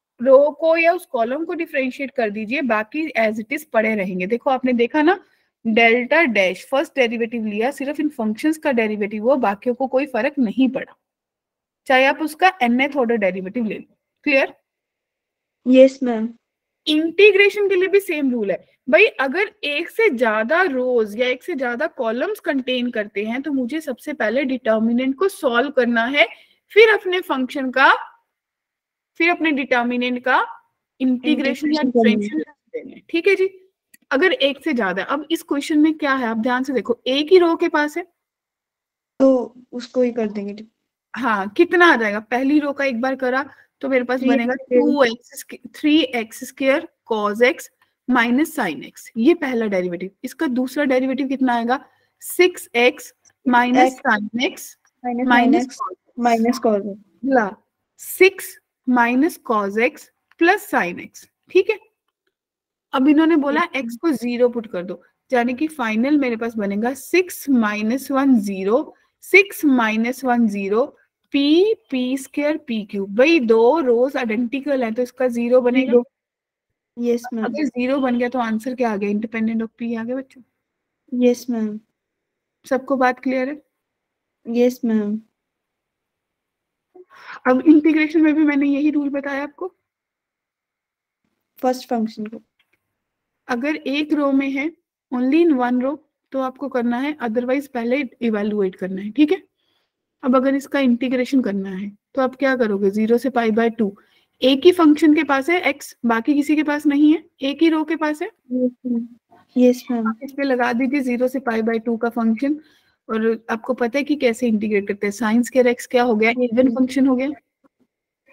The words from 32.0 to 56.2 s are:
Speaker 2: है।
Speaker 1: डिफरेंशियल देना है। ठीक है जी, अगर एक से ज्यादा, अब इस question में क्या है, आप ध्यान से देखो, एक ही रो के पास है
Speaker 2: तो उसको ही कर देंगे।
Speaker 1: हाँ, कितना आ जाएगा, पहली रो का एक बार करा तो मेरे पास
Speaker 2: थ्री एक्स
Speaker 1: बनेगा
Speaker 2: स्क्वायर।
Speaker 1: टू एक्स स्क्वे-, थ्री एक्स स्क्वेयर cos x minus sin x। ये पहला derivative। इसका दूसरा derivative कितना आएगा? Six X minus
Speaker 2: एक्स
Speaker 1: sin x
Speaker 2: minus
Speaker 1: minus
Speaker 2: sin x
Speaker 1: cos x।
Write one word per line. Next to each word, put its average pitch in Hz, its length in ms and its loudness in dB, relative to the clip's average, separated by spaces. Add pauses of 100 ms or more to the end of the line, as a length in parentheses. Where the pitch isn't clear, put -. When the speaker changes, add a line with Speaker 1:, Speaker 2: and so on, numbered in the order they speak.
Speaker 2:
है। 208 60 4
Speaker 1:
डिफरेंशियल 208 280 -4 (300)
देना - 220 -14
है। - 140 -20
ठीक 339 180 -2
है 392 80 4
जी, 381 140 0 (600)
अगर 330 220 2
एक 269 300 -2
से 320 100 -2
ज्यादा, 190 300 -2
अब 302 280 -6
इस 330 120 -4
question 302 360 -2
में 311 140 4
क्या 294 200 -2
है, 262 140 -2
आप 226 100 -4
ध्यान 247 260 0
से 269 100 -4
देखो, 233 340 -2
एक 285 240 0
ही 370 60 10
रो 339 180 4
के 339 140 0
पास 302 280 -2
है 349 60 -6 (1160)
Speaker 2:
तो 262 360 2 (160)
उसको 247 300 -4
ही 247 100 0
कर 233 160 -2
देंगे। 208 380 -10 (480)
Speaker 1:
हाँ, 220 340 -2 (100)
कितना 349 360 4
आ - 20 4
जाएगा, 214 240 -2
पहली 269 400 0
रो 285 140 -2
का 277 120 -4
एक 240 160 -4
बार 262 140 -2
करा 262 300 -2 (360)
तो 269 80 -6
मेरे 254 140 2
पास 247 160 -2
Speaker 2:
थ्री 254 80 0
एक्स 240 80 4
Speaker 1:
बनेगा 240 180 0
Speaker 2:
स्क्वायर। 254 280 0
Speaker 1:
टू 285 220 2
एक्स - 360 -4
स्क्वे-, - 360 -18
थ्री 302 260 2
एक्स 233 420 -6
स्क्वेयर 269 440 -2 (240)
cos 208 360 -2
x 339 220 -4 (380)
minus 247 480 2
sin 165 300 -4
x। - 180 -20 (140)
ये 247 160 4
पहला 254 320 -2
derivative। 180 440 -4 (140)
इसका 311 240 -6
दूसरा 254 360 -2
derivative 262 440 0
कितना 254 280 0
आएगा? 233 240 -2 (420)
Six - 540 0
X 240 380 0 (320)
minus 247 320 4
Speaker 2:
एक्स 262 300 4
Speaker 1:
sin 220 400 -2
x - 180 -12 (380)
Speaker 2:
minus 247 260 -4
Speaker 1:
minus 240 240 4
Speaker 2:
sin - 160 0
x - 80 -18
Speaker 1:
cos - 180 -10
x। - 320 -6